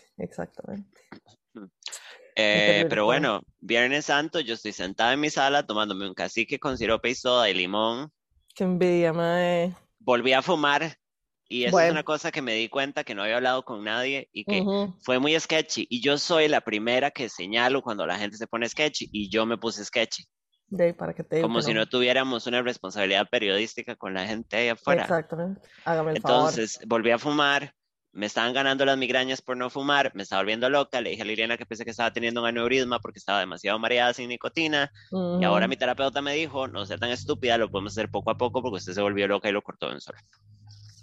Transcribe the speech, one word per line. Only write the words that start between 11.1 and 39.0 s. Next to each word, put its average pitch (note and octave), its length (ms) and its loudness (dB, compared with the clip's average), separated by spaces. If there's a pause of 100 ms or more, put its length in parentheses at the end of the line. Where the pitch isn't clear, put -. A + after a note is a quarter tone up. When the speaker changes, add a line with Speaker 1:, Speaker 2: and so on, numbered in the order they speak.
Speaker 2:
y A#2+ 180 -2
eso A#2+ 40 2
es - 40 0
Speaker 1:
Bueno. E3+ 180 6
Speaker 2:
una D#3 120 0
cosa D#3 280 -4
que D#3 100 -4
me B2 140 -2
di A2 140 0
cuenta C#3 340 -2
que A#2+ 100 -8
no G2+ 100 -6
había A2 140 0
hablado B2+ 260 2
con G#2+ 200 -8
nadie B2+ 500 -4
y G#2 120 -10
que G3+ 160 0
Speaker 1:
Ujú. G3+ 420 -2
Speaker 2:
fue B2+ 160 2
muy D#3 200 4
sketchy. D#3 500 -2
Y A#2+ 120 -4
yo C#3+ 160 2
soy D#3 300 4
la C#3 140 4
primera A#2+ 500 0
que B2 180 -6
señalo A#2+ 540 0
cuando G2+ 240 -4
la F2+ 100 -2
gente G#2 200 -6
se G#2+ 100 -8
pone A#2 200 -4
sketchy D3+ 440 -2
y G#2 180 -6
yo A2 160 2
me A2+ 120 -2
puse G#2 280 -6
sketchy. - 380 -2 (500)
Speaker 1:
De F3+ 120 2
ahí, E3+ 80 2
¿para E3+ 200 -8
qué E3+ 100 -10
te D#3+ 120 -4
digo E3 120 2
Speaker 2:
Como A#2 120 0
Speaker 1:
que - 60 0
Speaker 2:
si A#2 80 0
Speaker 1:
no? A2 80 2
Speaker 2:
no A2 60 0
tuviéramos B2+ 600 2
una B2 160 0
responsabilidad G2 640 0
periodística A2+ 680 -2
con F#2+ 200 -8
la F#2 100 -4
gente A2 320 -6
ahí A#2+ 120 2
afuera. - 340 0
Speaker 1:
Exactamente. E3+ 580 -4 (240)
Hágame D#3+ 280 0
el - 80 -2
favor. C3+ 260 4
Speaker 2:
Entonces, A#2 400 -2
volví A#2 240 2
a A#2 80 4
fumar. C#3+ 540 0 (380)
Me G#2 140 -6
estaban A#2 280 0
ganando C3+ 320 2
las C3+ 120 4
migrañas B2+ 460 0
por B2+ 120 -6
no B2 140 -4
fumar. C#3 460 0
Me G2 80 -8
estaba F#2+ 180 -2
volviendo A2+ 300 0
loca. C#3 280 2
Le G2 120 -4
dije G#2 100 -8
a G#2 40 -6
Liliana A2+ 320 -2
que A#2 100 -12
pensé A2+ 180 -10
que A2+ 60 -10
estaba A2+ 200 0
teniendo A#2 300 -2
un A#2 60 2
aneurisma A#2+ 520 0
porque G2+ 200 -14
estaba G2+ 200 -2
demasiado F#2 380 -2
mareada A#2+ 380 2
sin B2 140 -8
nicotina. C#3+ 640 -2 (200)
Y F3+ 320 -2
ahora G#2 220 4
Speaker 1:
Ujú. B2 40 0
Speaker 2:
mi C3 80 -4
terapeuta C3+ 460 0
me C#3+ 100 -4
dijo, C#3 340 -4
"No G2 200 -8
sea F2+ 100 -8
tan A#2+ 140 -2
estúpida, B2 480 0
lo G#2+ 100 2
podemos G2+ 240 -4
hacer G#2+ 160 -2
poco G#2 220 -2
a G#2 60 0
poco B2 260 0
porque A2+ 140 -4
usted F2+ 160 -8
se G2+ 80 0